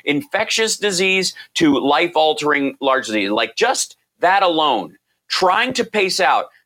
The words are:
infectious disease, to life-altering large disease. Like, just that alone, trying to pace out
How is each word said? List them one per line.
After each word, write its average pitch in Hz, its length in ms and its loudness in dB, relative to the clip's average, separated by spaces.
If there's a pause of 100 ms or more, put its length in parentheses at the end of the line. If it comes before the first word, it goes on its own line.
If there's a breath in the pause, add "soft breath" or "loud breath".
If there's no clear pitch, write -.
infectious 214 720 -2
disease, 190 560 -2 (220 loud breath)
to 143 240 2
life-altering 147 1000 0
large 131 280 0
disease. 104 240 -2
Like, 113 240 -2
just - 420 -2 (220)
that 190 240 2
alone, 151 520 0 (320)
trying 214 460 0
to 240 100 -2
pace 190 360 -2
out 143 300 2 (160 soft breath)